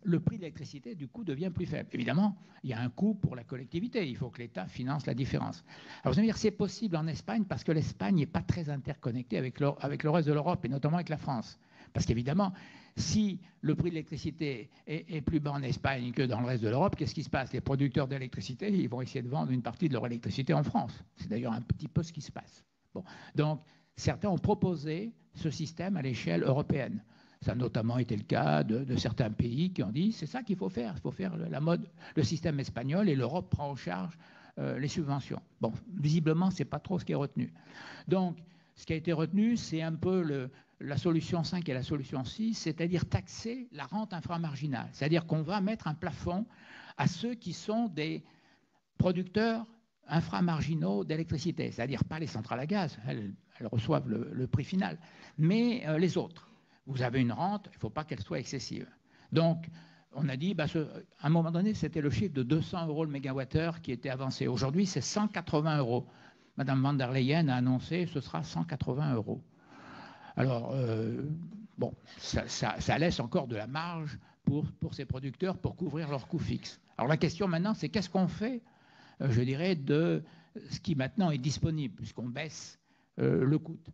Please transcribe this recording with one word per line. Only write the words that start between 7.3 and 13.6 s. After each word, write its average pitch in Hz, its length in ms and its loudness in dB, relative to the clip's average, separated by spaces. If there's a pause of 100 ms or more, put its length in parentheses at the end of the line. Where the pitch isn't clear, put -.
parce 156 200 -4
que 175 80 2
l'Espagne 180 440 2
n'est 143 100 6
pas - 160 0
très 170 260 0
interconnectée 139 720 -2
avec 127 200 -2
le, 143 120 4 (100)
avec 143 220 -2
le 151 80 2
reste 160 180 6
de 151 60 4
l'Europe, 147 320 0
et - 20 0
notamment 151 280 2
avec 175 120 -2
la 156 80 -2
France. - 420 -4 (360)
Parce - 100 2
qu'évidemment, 143 480 2 (420)
si 202 460 2 (220)